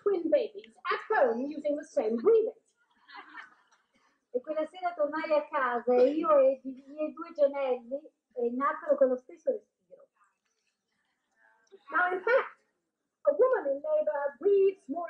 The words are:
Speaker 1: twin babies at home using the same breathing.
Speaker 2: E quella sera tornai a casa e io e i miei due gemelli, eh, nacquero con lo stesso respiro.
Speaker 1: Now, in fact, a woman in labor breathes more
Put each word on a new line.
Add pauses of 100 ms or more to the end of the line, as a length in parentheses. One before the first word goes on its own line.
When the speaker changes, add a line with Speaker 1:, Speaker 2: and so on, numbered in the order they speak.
Speaker 1:
twin
babies (160)
at
home
using
the
same
breathing. (1700)
Speaker 2:
E
quella
sera
tornai
a
casa
e
io
e
i
miei
due
gemelli, (340)
eh,
nacquero
con
lo
stesso
respiro. (1800)
Speaker 1:
Now,
in
fact, (680)
a
woman
in
labor
breathes
more